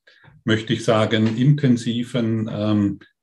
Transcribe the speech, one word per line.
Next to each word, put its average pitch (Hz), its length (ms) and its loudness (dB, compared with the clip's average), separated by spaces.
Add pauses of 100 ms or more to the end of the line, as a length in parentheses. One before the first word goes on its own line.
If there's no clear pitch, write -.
(460)
möchte 110 260 0
ich 110 140 -4
sagen, 110 520 2
intensiven, 117 1120 0
ähm, 104 500 0 (240)